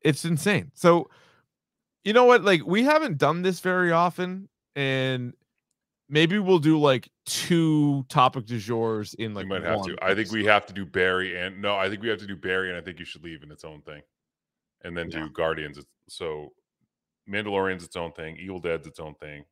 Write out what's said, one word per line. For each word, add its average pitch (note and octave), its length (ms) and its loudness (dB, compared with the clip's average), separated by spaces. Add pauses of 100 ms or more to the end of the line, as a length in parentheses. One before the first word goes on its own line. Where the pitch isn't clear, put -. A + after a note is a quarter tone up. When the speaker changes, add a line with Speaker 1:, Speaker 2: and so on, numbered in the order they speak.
Speaker 1:
It's D#3 240 0
insane. E3 480 0
So, E3+ 360 4 (920)
you G3+ 100 0
know B3 120 8
what? B3 180 8
Like, F3+ 220 2
we G3 180 2
haven't C#4+ 340 2
done D3+ 240 2
this F3+ 180 -2
very F3+ 320 0
often, F3+ 560 -2 (280)
and C3 580 -2 (760)
maybe E3 300 4
we'll F#3 200 6
do, D#3 200 4
like, C3+ 300 2 (160)
two D3+ 840 2
topic C3 360 2
du A#2+ 120 -6
jours A2 580 -4
in, A2 180 -8
like, G2 120 -8
Speaker 2:
We F#2+ 40 -10
might F#2 140 -4
have E2 160 0
Speaker 1:
one F#2+ 100 -6
Speaker 2:
to. - 120 -10
I F#2+ 140 2
think G2+ 160 -2
we A2 80 -2
Speaker 1:
episode. G#2 120 4
Speaker 2:
have G2+ 160 4
to F#2+ 60 -18
do G2 120 -8
Barry F#2 520 0
and, F#2+ 240 -8
no, G2+ 140 -2
I F#2+ 140 -2
think G#2 120 -8
we A#2 80 -6
have G#2 100 -2
to G#2 80 -14
do G2 100 -8
Barry F#2 320 -2
and F2+ 80 -8
I E2+ 40 -10
Think E2 180 -14
You E2 60 -14
Should - 180 -20
Leave D#2+ 200 -16
in D2+ 80 -20
its D2 140 -20
own D#2 160 -16
thing, D2 200 -18 (840)
and F2 120 -12
then E2 140 -6
Speaker 1:
Yeah. E2 140 -8
Speaker 2:
do D2+ 80 -10
Guardians. D#2 460 -4 (300)
So D2+ 460 -10 (760)
Mandalorian's G2 540 -4
its - 140 -14
own E2 160 -8
thing, D#2+ 240 -12
Evil F#2 240 -12
Dead's E2 260 -4
its - 140 -18
own D2+ 140 -14
thing D2 360 -18